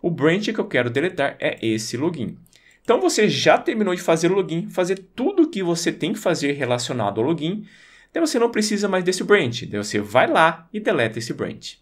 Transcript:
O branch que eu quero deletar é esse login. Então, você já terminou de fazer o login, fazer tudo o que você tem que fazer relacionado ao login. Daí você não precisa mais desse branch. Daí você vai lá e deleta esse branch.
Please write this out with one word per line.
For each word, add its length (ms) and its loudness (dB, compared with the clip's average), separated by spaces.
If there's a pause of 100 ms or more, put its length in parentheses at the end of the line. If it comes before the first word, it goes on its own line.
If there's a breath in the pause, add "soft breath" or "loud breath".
O 80 0
branch 420 0
que 80 -4
eu 60 0
quero 240 0
deletar 500 -2
é 240 -4
esse 320 -2
login. 400 -4 (460 soft breath)
Então, 180 2
você 300 2
já 300 4
terminou 340 0
de 80 -6
fazer 300 2
o 20 2
login, 340 -2
fazer 280 -2 (200)
tudo 280 2
o 40 4
que 140 -6
você 300 0
tem 200 -4
que 60 -4
fazer 360 0
relacionado 680 -2
ao 60 2
login. 400 -4 (440 loud breath)
Daí 80 -4
você 200 0
não 100 2
precisa 400 0
mais 140 0
desse 200 -2
branch. 440 2
Daí 100 -6
você 240 -2
vai 240 4
lá 480 2
e 60 -6
deleta 400 0
esse 160 -8
branch. 460 -10